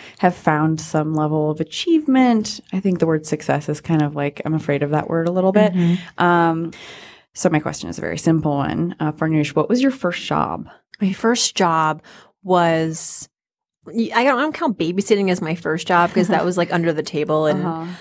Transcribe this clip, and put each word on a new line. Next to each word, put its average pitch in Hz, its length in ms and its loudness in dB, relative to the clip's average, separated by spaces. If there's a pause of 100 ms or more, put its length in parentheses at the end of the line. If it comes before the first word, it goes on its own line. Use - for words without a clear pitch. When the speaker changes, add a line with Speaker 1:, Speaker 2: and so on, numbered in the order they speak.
(180)
Speaker 1:
have 180 180 2
found 156 420 2
some 156 360 -2
level 151 360 0
of 156 100 -2
achievement, 254 1000 2 (140)
I 190 60 -2
think 185 180 0
the 165 80 2
word 156 180 2
success 147 460 -2
is 151 100 -6
kind 156 220 2
of 147 120 -2
like, 143 300 -4
I'm 156 80 -2
afraid 151 300 -2
of 143 80 -2
that 151 180 -2
word 165 200 0
a 175 40 -2
little 185 180 2
bit. 208 220 4
Speaker 2:
Mm-hmm. 175 500 0
Speaker 1:
Um, 170 500 2 (600)
so - 160 0
my 160 100 2
question 151 300 -6
is - 80 -8
a - 60 -10
very 165 160 -4
simple 160 360 2
one. 165 460 -2
Uh, 151 120 -2
Farnoosh, 156 440 -2
what 156 140 0
was 247 100 2
your 269 100 2
first - 360 -6
job? - 420 -4 (320)
Speaker 2:
My 196 140 0
first - 420 0
job 160 460 0 (400)
was, 165 840 0 (580)
y-, 220 280 -2
I 233 100 2
don't, 262 140 2
I 269 40 0
don't 302 120 -2
count 285 240 -2
babysitting 196 520 0
as 180 100 0
my 160 140 -4
first 165 340 -4
job 175 240 2
'cause 202 160 2
that 165 160 2
was, 180 140 -2
like, 170 140 0
under 165 200 2
the 151 100 -2
table 156 440 -2
and 147 200 0
Speaker 1:
Uh-huh. 165 200 -6 (140)